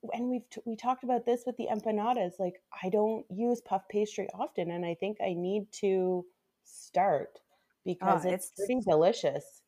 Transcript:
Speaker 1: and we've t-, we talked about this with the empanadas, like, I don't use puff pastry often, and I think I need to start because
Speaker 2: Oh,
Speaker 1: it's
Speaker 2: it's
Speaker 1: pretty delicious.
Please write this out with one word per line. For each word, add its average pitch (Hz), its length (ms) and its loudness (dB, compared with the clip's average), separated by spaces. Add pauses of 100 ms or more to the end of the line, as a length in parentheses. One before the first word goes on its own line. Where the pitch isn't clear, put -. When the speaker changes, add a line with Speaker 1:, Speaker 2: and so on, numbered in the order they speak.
(120)
Speaker 1:
and 240 180 -4
we've 247 180 -4
t-, - 160 -14
we 226 120 -6
talked 254 260 -4
about 240 240 0
this 247 180 0
with 247 120 -6
the 233 140 -6
empanadas, 214 680 0
like, 185 240 -4 (200)
I 185 60 -2
don't 214 420 2
use 233 300 0
puff 196 280 -2
pastry 208 440 -2
often, 185 380 -4
and 175 160 -4
I 170 80 -2
think 202 260 -4
I 196 140 0
need 190 460 -2
to 185 440 2 (380)
start - 760 0 (440)
because 180 400 2
Speaker 2:
Oh, 180 40 2
Speaker 1:
it's 185 220 -2
Speaker 2:
it's - 60 -20
Speaker 1:
pretty 247 240 0
delicious. 160 880 2